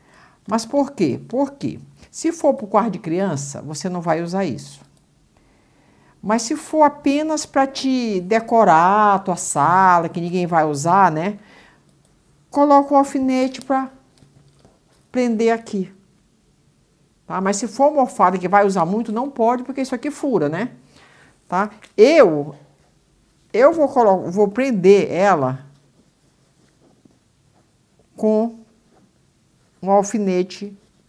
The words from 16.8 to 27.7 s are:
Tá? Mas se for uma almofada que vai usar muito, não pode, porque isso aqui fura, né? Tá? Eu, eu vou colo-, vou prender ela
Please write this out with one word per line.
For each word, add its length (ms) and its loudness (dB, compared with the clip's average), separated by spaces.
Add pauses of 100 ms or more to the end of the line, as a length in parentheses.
Tá? 140 -8
Mas 180 -2
se 100 -8
for 200 0
uma 140 0
almofada 360 0
que 100 -6
vai 180 4
usar 200 0
muito, 260 -4
não 180 -6
pode, 340 -2
porque 180 -10
isso 140 -6
aqui 140 -8
fura, 400 -2
né? 220 -6 (760)
Tá? 220 -4 (260)
Eu, 600 4 (1000)
eu 180 6
vou 160 0
colo-, 440 2
vou 160 2
prender 640 2
ela 540 0 (2500)